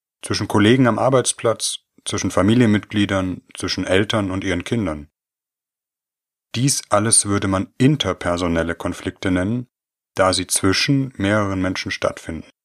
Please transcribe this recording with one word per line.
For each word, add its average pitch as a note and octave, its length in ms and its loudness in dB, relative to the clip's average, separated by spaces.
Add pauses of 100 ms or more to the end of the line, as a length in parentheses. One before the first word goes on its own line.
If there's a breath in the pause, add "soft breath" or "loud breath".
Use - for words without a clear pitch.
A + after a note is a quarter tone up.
(220)
zwischen G#2 280 -4
Kollegen A#2 380 6
am A2 120 0
Arbeitsplatz, A#2+ 800 0 (240)
zwischen G2 280 -4
Familienmitgliedern, G2+ 1120 2 (120)
zwischen - 300 -6
Eltern G2 460 0
und F#2 120 -6
ihren F2+ 200 -4
Kindern. D#2+ 480 -4 (1400)
Dies C3+ 340 0
alles G#2 360 2
würde G2+ 220 0
man F#2+ 300 -2
interpersonelle F2 1000 0
Konflikte - 560 -6
nennen, G#2 360 -2 (480)
da F#2+ 180 4
sie F#2 140 -4
zwischen C3 680 0
mehreren G2 460 0
Menschen F#2 300 -4
stattfinden. - 580 -6 (160)